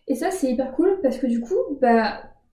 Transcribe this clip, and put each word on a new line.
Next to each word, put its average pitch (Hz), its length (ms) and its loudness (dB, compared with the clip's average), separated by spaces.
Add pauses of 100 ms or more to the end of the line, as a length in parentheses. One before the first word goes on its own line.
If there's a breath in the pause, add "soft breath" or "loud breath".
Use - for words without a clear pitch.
Et 277 60 2
ça, 370 160 -2
c'est 277 200 -2
hyper 254 220 -2
cool 370 300 2
parce 247 160 2
que 269 80 -2
du 233 140 0
coup, 359 140 -4 (280)
bah, 226 400 2 (300)